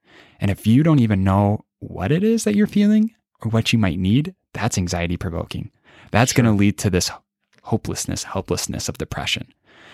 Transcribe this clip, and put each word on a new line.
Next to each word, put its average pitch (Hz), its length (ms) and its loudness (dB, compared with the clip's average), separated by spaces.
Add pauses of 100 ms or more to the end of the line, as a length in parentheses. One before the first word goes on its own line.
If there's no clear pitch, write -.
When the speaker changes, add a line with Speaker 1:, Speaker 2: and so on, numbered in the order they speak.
(400)
Speaker 1:
And 101 100 0
if - 160 -4
you 120 160 4
don't 160 160 4
even 107 260 2
know 101 400 2 (140)
what 90 340 -6
it 180 120 0
is 226 200 0
that 208 120 0
you're 208 100 2
feeling 214 480 2 (280)
or 110 80 -4
what 113 220 0
you 117 60 4
might 92 200 0
need, 120 360 0 (180)
that's 110 240 -4
anxiety 87 400 -2
provoking. - 540 -8 (400)
That's 120 220 4
Speaker 2:
Sure. 127 100 2
Speaker 1:
gonna 110 140 4
lead 101 220 4
to 104 120 0
this 90 200 0 (520)
hopelessness, - 640 -6
helplessness - 640 -6
of - 100 -8
depression. - 480 -8 (480)